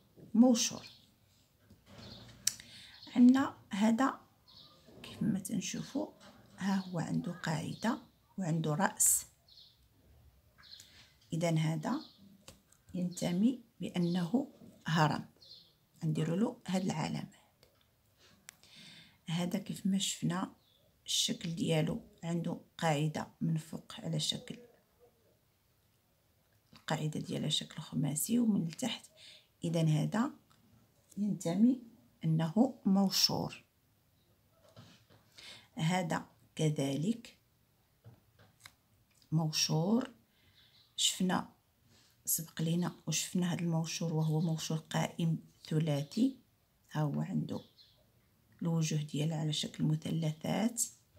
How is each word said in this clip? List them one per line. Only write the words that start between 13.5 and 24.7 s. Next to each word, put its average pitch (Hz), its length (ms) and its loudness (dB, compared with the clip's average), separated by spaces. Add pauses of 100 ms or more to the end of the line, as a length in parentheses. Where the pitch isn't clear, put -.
بأنه 175 720 -2 (340)
هرم، 156 400 2 (800)
غنديروا 160 320 0
له 233 200 0 (100)
هاد 185 180 -2
العلامة. - 540 -4 (1900)
هذا 175 320 0
كيف - 280 -6
ما 190 120 2
شفنا 175 560 -2 (520)
الشكل - 480 0
ديالو، 160 460 2 (220)
عنده 170 380 -4 (180)
قاعدة 151 500 0 (120)
من 165 160 2
فوق - 420 -8
على 160 220 -4
شكل، - 380 -4 (2250)